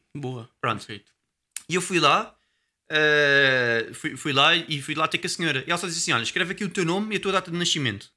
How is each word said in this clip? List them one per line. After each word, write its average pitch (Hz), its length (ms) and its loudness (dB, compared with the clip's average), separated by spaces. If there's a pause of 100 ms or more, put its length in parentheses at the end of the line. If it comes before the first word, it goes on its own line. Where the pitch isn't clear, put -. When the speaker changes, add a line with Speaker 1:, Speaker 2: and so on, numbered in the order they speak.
(160)
Speaker 1:
Boa. 127 320 -10 (120)
Speaker 2:
Pronto. 113 260 -2
Speaker 1:
Perfeito. 104 240 -16 (580)
Speaker 2:
E 160 60 -2
eu 180 80 0
fui 180 180 -2
lá 160 340 2 (560)
eh, 139 1000 4
fui, 139 240 -8
fui 147 160 -4
lá 143 240 6
e 160 260 -4
fui 151 120 -8
lá 156 140 0
ter 175 100 -2
com 185 80 -6
a 175 40 -4
senhora. 143 360 -2
E 165 40 -6
ela 175 80 0
só 190 80 -6
disse 165 140 -6
assim: 165 120 0
"Olha, 117 100 2
escreve 175 300 -2
aqui 196 120 -6
o 190 40 -4
teu 180 160 -2
nome 202 300 -2
e 185 40 -2
a - 20 -4
tua 196 120 -2
data 185 180 -2
de 170 60 -4
nascimento." 143 600 -2